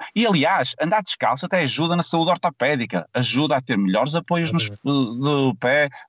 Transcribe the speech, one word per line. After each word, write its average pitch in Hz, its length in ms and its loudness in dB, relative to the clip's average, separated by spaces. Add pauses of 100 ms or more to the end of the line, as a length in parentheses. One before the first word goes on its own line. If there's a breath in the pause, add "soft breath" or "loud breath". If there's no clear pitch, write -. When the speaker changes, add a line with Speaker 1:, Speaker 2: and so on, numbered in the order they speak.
(140 loud breath)
Speaker 1:
E, 220 100 2
aliás, 170 560 2
andar 190 220 0
descalço 131 440 -2
até 185 140 0
ajuda 151 360 0
na 170 60 0
saúde 165 280 2
ortopédica, 135 800 -2
ajuda 127 440 0
a 131 40 0
ter 127 160 -2
melhores 104 380 2
apoios 170 380 -2
nos, 165 160 0
Speaker 2:
Exatamente. 123 520 -2
Speaker 1:
do 139 380 2
pé. 143 300 0 (200 loud breath)